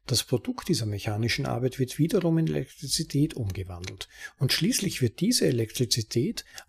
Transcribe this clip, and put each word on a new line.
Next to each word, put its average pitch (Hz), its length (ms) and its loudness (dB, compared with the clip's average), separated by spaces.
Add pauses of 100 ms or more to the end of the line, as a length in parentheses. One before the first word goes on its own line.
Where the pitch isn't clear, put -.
Das - 160 2
Produkt - 440 -2
dieser 113 200 0
mechanischen 107 580 -2
Arbeit 123 320 -2
wird - 220 -2
wiederum 165 400 4
in 160 80 2
Elektrizität 151 880 -2
umgewandelt. 95 720 -8 (300)
Und 131 120 2
schließlich 190 520 0
wird 113 160 0
diese 233 260 4
Elektrizität 123 1000 0 (240)